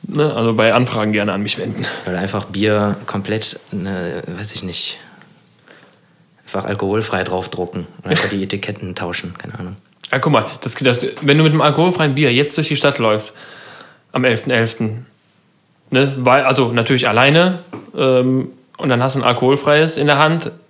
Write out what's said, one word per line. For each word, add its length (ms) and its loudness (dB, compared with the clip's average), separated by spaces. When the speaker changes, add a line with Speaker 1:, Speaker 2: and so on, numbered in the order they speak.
Speaker 1:
Ne? 300 -2
Also 220 0
bei 180 4
Anfragen 380 0
gerne 220 0
an 100 -4
mich 160 -4
wenden. 260 -6
Speaker 2:
Oder 100 -4
einfach 280 -4
Bier 500 0
komplett, 540 -6
ne, 540 -6
weiß 300 -10
ich 80 -8
nicht, 340 -6
einfach 200 -6
alkoholfrei 580 -2
draufdrucken 640 -6
und 60 -10
einfach 200 0
die 120 -4
Etiketten 540 -8
tauschen, 420 -8
keine 220 -14
Ahnung. 160 -10
Speaker 1:
Ja, 60 0
guck 160 0
mal, 120 4
das, 140 -4
das, 300 2
wenn 160 4
du 60 6
mit 80 6
einem 100 2
alkoholfreien 540 2
Bier 180 2
jetzt 240 2
durch 120 -2
die 80 0
Stadt 200 2
läufst, 360 0
am 100 0
elften 260 2
elften, 560 -2
ne, 260 2
weil, 260 4
also 280 2
natürlich 360 2
alleine, 520 4
ähm, 520 2
und 120 -2
dann 140 2
hast 120 0
du 40 0
ein 60 -2
alkoholfreies 720 2
in 100 0
der 100 4
Hand 340 0